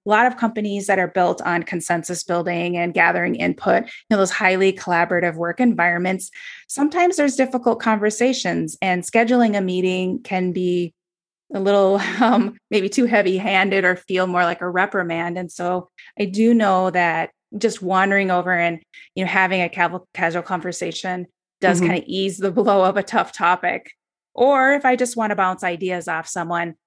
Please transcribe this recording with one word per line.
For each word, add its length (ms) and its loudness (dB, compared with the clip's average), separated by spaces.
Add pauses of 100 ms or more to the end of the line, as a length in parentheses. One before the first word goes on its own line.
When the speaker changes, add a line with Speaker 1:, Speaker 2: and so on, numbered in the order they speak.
Speaker 1:
a 40 -2
lot 160 6
of 120 0
companies 500 -4
that 120 2
are 100 0
built 320 0
on 220 -2
consensus 600 -4
building 540 -2
and 160 -2
gathering 420 2
input, 480 0
you 60 -18 (200)
know, 80 2
those 140 2
highly 420 2
collaborative 600 -2
work 240 -4
environments, 720 0 (360)
sometimes 500 0
there's 180 0
difficult 460 0
conversations, 1000 -2
and 220 0
scheduling 540 2
a 40 -2
meeting 640 -2
can 300 -2
be 400 -2 (600)
a 60 -4
little, 500 4
<laughs> 120 0
um, 360 2 (140)
maybe 180 2
too 160 0
heavy-handed 800 2
or 140 2
feel 300 -2
more 180 0
like 160 -2
a 80 -6
reprimand. 680 -2
And 140 -10
so 380 -6 (300)
I 60 -2
do 280 4
know 380 4
that 400 0 (260)
just 240 -2
wandering 500 2
over 260 0
and, 240 -2 (340)
you 100 -2
know, 40 -4
having 320 2
a 80 -2
cav-, 440 -2
casual 300 -2
conversation 840 -8 (340)
does 200 2
Speaker 2:
Mm-hmm. 100 2
Speaker 1:
kinda 160 -2
ease 300 -4
the 140 -2
<laughs> 20 -6
blow 320 4
of 100 2
a 80 0
tough 300 -2
topic. 580 -2 (420)
Or 400 4
if 100 -2
I 140 4
just 180 -2
wanna 200 -2
bounce 280 -2
ideas 460 -4
off 180 -6
someone, 480 -6 (120)